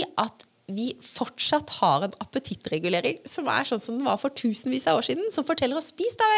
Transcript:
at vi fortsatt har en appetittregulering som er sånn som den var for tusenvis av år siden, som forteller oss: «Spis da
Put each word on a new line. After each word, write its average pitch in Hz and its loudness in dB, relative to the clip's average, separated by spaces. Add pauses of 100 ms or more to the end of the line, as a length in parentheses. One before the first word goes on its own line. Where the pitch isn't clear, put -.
(180)
at - -2 (200)
vi 214 -4 (160)
fortsatt - -2
har 165 6
en 196 -8 (100)
appetittregulering 175 -2 (100)
som 311 -4
er 247 2
sånn 214 -2
som 233 -4
den 277 -2
var 202 4
for 277 -2
tusenvis 254 -2
av - 4
år 233 0
siden, 359 -2
som 302 0
forteller 277 0
oss: 320 -4
«Spis 453 -2
da 440 4